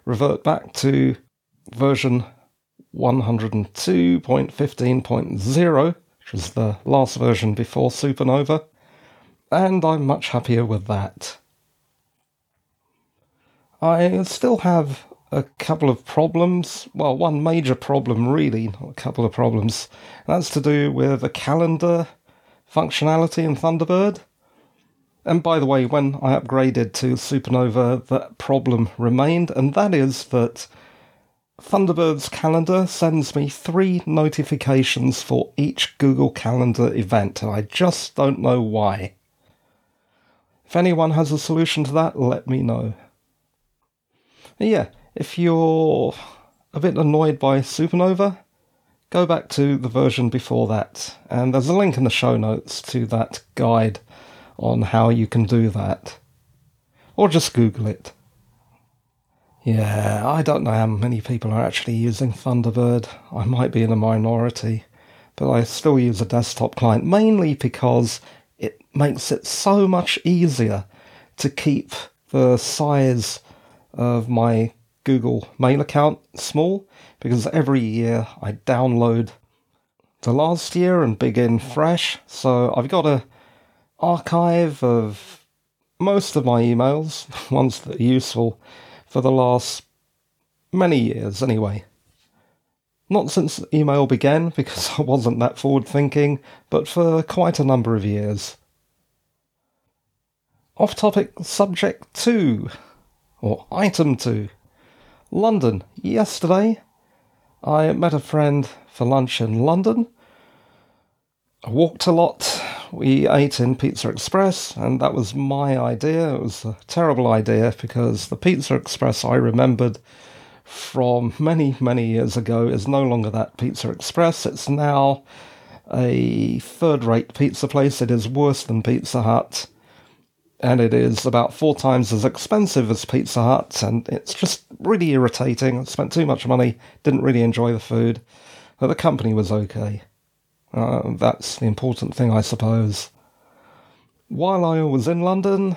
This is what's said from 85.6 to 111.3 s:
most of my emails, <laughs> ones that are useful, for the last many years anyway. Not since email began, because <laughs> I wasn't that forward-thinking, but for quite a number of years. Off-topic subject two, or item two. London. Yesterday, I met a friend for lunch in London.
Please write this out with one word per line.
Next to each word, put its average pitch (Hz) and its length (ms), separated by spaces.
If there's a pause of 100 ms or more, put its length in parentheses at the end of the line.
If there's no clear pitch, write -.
most 196 360
of 139 100
my 120 160
emails, 135 640 (140)
<laughs> - 100
ones 131 300
that - 180
are 117 40
useful, 117 560 (480)
for - 140
the 131 100
last 123 520 (880)
many 180 260
years 113 460
anyway. 107 400 (1300)
Not 190 200
since 151 320 (120)
email 143 340
began, 143 420
because - 440
<laughs> - 40
I 151 40
wasn't 123 380
that 120 180
forward-thinking, 143 840 (300)
but 156 180
for 165 360
quite 170 360
a 143 60
number 120 300
of 101 100
years. 104 520 (2250)
Off-topic - 640
subject - 720
two, 180 560 (720)
or 104 300
item 175 440
two. 107 340 (800)
London. 175 540 (120)
Yesterday, 208 840 (800)
I 156 300
met 160 200
a 147 60
friend 143 480 (200)
for - 180
lunch 127 340
in 113 200
London. 196 480 (1600)